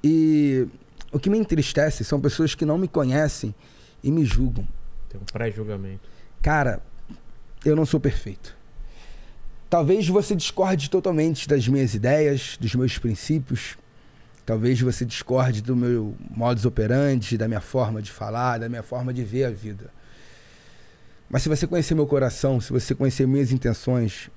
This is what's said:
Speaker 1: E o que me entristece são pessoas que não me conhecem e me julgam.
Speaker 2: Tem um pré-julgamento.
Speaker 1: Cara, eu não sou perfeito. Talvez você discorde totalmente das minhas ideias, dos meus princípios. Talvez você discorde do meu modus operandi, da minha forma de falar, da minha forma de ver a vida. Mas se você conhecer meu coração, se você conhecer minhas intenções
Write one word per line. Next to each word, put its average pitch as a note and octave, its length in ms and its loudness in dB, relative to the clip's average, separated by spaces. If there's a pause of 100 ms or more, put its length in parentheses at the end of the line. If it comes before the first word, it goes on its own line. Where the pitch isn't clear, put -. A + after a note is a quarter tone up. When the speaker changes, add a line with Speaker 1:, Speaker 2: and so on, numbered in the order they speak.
Speaker 1:
E D3+ 640 4 (460)
o D3 60 0
que F#3+ 100 0
me G#3 80 4
entristece D3+ 680 0
são C#3+ 160 0
pessoas D3 340 0
que - 100 -2
não D3+ 140 2
me F#3+ 100 0
conhecem C3+ 680 0 (480)
e C#3 100 2
me D#3+ 120 4
julgam. - 440 2 (400)
Speaker 2:
Tem G2 120 -10
um G2+ 40 -10
pré-julgamento. G#2 840 -6 (340)
Speaker 1:
Cara, D3 380 2 (840)
eu D3+ 100 6
não D#3 120 4
sou D3+ 120 2
perfeito. - 560 -2 (1120)
Talvez F3 380 4
você F#3+ 300 2
discorde F3 540 0
totalmente E3 580 0
das C3+ 180 4
minhas C3 280 2
ideias, C#3 680 2
dos A2 160 -2
meus B2+ 220 2
princípios. B2 760 -2 (680)
Talvez A2+ 340 2
você B2 260 0
discorde B2+ 560 0
do B2+ 120 0
meu A#2+ 400 0 (160)
modus A#2 360 0
operandi, B2 720 2
da A2+ 100 0
minha G#2+ 140 -2
forma A2+ 400 -2
de G2+ 100 -12
falar, A#2 460 -4
da A2+ 100 -6
minha A#2 140 -8
forma B2 300 -6
de B2 120 -4
ver A#2+ 220 -2
a A#2+ 40 -2
vida. G#2 400 -12 (1400)
Mas C3 120 0
se D#3 60 0
você D#3 180 0
conhecer E3+ 280 0
meu D3+ 120 2
coração, C3+ 540 2
se - 100 -10
você B2 240 0
conhecer C3 320 2
minhas C3+ 240 2
intenções A#2+ 880 -2